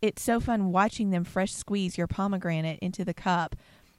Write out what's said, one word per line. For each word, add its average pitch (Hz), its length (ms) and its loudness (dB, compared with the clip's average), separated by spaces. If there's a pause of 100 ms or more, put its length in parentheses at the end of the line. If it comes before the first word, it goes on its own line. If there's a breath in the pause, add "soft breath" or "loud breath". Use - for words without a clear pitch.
it's - 220 0
so 233 180 2
fun 208 320 2
watching 202 380 2
them 175 140 2
fresh 190 280 -2
squeeze 196 460 -2
your 170 80 0
pomegranate 170 760 -2
into 185 240 -4
the 175 100 -2
cup. 175 400 0 (440 soft breath)